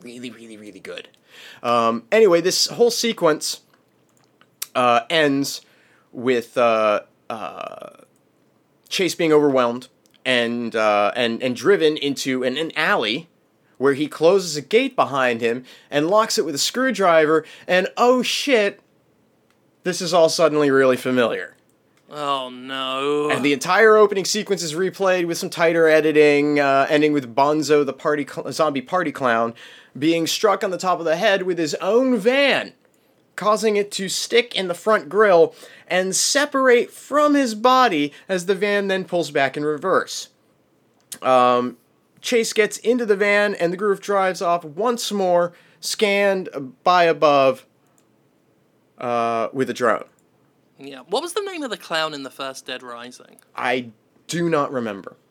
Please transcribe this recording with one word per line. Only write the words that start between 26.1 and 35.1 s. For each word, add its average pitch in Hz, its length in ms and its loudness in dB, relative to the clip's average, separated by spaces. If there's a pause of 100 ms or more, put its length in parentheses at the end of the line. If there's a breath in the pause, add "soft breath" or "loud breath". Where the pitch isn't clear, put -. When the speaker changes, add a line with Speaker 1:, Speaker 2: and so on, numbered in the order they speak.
Speaker 1:
uh, 139 280 4
ending 151 240 4
with 127 220 -4
Bonzo, 147 500 2
the 135 80 -4
party 147 320 -4
cl-, - 280 -10
zombie 147 300 -2
party 175 280 -4
clown, 117 420 0 (460 loud breath)
being 165 300 0
struck 196 340 0
on 202 80 -4
the 175 80 -6
top 180 220 -2
of 170 40 -8
the 160 120 0
head 196 260 0
with 180 160 -4
his 156 180 -2
own 247 400 0
van, 220 560 0 (600)
causing 208 420 0
it 202 140 -2
to 190 180 -8
stick - 460 -2
in 190 140 -4
the 175 60 -4
front 190 340 -2
grille 175 440 4 (360 loud breath)